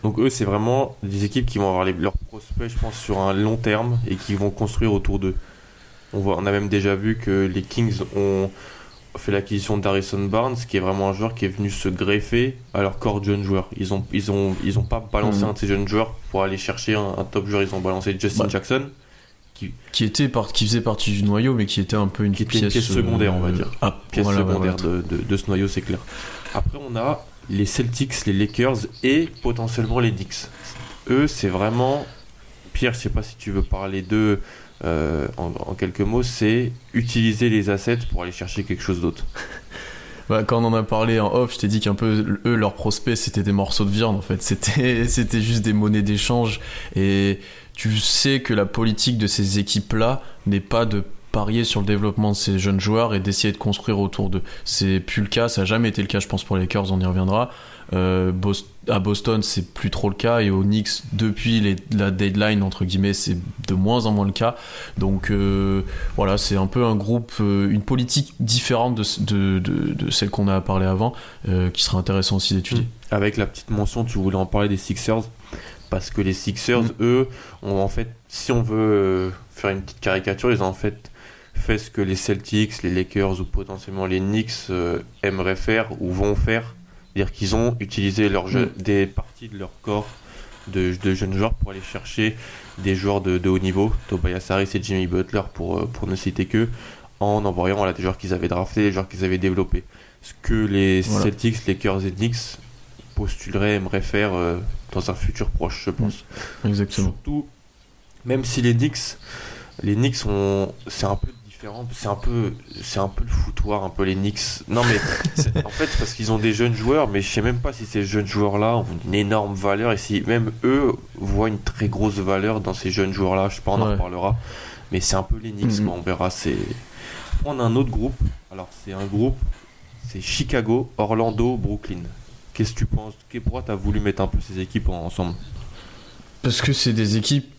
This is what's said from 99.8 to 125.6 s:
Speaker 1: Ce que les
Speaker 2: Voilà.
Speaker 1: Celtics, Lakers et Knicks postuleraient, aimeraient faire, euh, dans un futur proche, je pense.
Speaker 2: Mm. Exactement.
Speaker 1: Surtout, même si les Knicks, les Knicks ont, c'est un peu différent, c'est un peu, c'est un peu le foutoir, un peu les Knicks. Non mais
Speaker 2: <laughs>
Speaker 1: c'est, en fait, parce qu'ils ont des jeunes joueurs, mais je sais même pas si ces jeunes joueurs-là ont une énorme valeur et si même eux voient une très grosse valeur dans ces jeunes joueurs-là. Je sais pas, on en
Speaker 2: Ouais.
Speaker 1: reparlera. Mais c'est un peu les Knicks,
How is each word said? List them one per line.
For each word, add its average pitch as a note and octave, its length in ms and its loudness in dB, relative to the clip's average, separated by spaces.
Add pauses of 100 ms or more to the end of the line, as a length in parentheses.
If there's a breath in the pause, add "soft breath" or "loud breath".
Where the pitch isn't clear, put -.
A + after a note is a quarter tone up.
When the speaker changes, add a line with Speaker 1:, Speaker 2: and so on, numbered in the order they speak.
Speaker 1:
Ce - 100 -18 (100)
que A#2 120 2 (120)
les F#2+ 360 4
Speaker 2:
Voilà. G2+ 200 0
Speaker 1:
Celtics, A2+ 460 0
Lakers F#2+ 360 0
et F#2+ 60 -2
Knicks A#2 480 -4 (560)
postuleraient, G2+ 640 0
aimeraient F#2+ 260 0
faire, G2+ 320 0
euh, F2 240 0 (340)
dans F#2 180 -2
un F2+ 40 -2
futur - 360 -2
proche, - 360 -2
je G2 40 -2
pense. G#2 340 -4 (400 loud breath)
Speaker 2:
Mm. A2+ 40 2
Exactement. G2+ 400 0
Speaker 1:
Surtout, D3 380 -4 (800)
même B2+ 200 0
si B2 160 0
les A#2+ 140 6
Knicks, - 420 0 (640 loud breath)
les G2+ 120 2
Knicks A#2 320 0
ont, G2 460 0 (140)
c'est - 200 -4
un G2 100 2
peu - 120 -2 (180)
différent, A2 460 -12
c'est G#2+ 160 -6
un G2+ 60 0
peu, A#2 380 0 (300)
c'est - 180 -4
un F#2+ 80 2
peu - 160 -2
le A2+ 60 -4
foutoir, - 540 0
un F#2 60 -4
peu - 140 -2
les F#2+ 100 2
Knicks. - 540 -2
Non A#2 160 2
mais A2+ 140 4 (180)
Speaker 2:
<laughs> - 180 -2
Speaker 1:
c'est, C#3+ 300 0
en G#2+ 60 -6
fait, D#3 180 -2 (100)
parce - 160 2
qu'ils A2 180 -2
ont G#2+ 60 2
des A2 140 4
jeunes A#2 220 2
joueurs, B2+ 340 2
mais G2 140 0
je F#2+ 80 -4
sais G#2+ 120 0
même B2 160 2
pas C3+ 140 -2
si A2 140 -10
ces G2+ 180 0
jeunes G2+ 220 0
joueurs-là G#2 500 2
ont A2 100 0 (200)
une F2+ 80 0
énorme G2+ 400 2
valeur G2+ 380 2
et G2+ 40 2
si G2+ 300 -2
même A2+ 260 2 (120)
eux C3+ 280 4 (240)
voient G2+ 320 0
une G#2 100 -2
très - 300 -2
grosse G#2 300 0
valeur G2 420 0
dans F#2+ 140 -4
ces F#2+ 160 -4
jeunes G2 220 0
joueurs-là. F#2+ 380 2
Je - 60 -10
sais - 60 -12
pas, F#2+ 100 0
on G#2 100 2
en G#2+ 40 2
Speaker 2:
Ouais. G#2 60 0
Speaker 1:
reparlera. F#2 440 0 (560 loud breath)
Mais F#2 80 2
c'est F#2+ 160 2
un F#2+ 60 2
peu A2 200 0
les A2 80 -6
Knicks, G#2 300 0